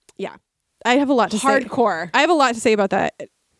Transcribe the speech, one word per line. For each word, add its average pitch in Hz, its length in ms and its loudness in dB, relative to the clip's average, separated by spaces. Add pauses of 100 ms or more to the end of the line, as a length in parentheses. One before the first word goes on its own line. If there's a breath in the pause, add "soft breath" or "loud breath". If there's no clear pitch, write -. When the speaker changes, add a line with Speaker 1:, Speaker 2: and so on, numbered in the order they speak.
(180)
Speaker 1:
Yeah. - 180 -12 (480)
I 247 120 2
have 277 120 0
a 277 60 2
lot 214 160 2
to 214 80 -4
say. 240 80 -2
Speaker 2:
Hardcore. 226 640 0
Speaker 1:
I 247 80 2
have 311 100 2
a 359 40 4
lot 262 200 2
to 226 60 -10
say 226 120 2
about 202 180 0
that. 185 240 -2 (460)